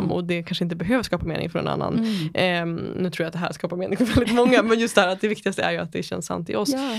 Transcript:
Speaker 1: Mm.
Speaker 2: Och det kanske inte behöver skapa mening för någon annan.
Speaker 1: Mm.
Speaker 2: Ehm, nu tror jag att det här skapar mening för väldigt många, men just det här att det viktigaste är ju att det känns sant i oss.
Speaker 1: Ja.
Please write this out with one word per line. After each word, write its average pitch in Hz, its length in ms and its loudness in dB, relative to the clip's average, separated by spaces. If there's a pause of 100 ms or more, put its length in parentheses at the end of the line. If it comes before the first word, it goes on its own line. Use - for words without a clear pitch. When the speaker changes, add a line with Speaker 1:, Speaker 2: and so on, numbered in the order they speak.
Speaker 1:
Mm. 175 80 -2
Speaker 2:
Och 175 120 -2
det 170 180 -2
kanske 175 220 -4
inte 170 120 -4
behöver 208 260 0
skapa 175 240 -4
mening 165 240 -4
för 170 80 -4
någon 73 100 -2
annan. - 300 -2
Speaker 1:
Mm. 202 360 0
Speaker 2:
Ehm, 170 420 0
nu 185 340 -4
tror - 140 -4
jag - 20 -6
att 165 60 -8
det 170 60 -6
här 170 140 -4
skapar 175 240 -6
mening 185 200 -4
för 247 80 4
väldigt 226 300 2
många, 240 280 6
men 226 160 4
just 233 160 0
det 208 60 8
här 180 80 6
att 190 120 -2
det 220 80 2
viktigaste 208 340 -2
är 170 100 2
ju 170 60 -2
att 170 140 -6
det 180 100 -4
känns 180 240 -6
sant 175 240 -6
i 214 60 -2
oss. 208 160 0
Speaker 1:
Ja. 262 260 -2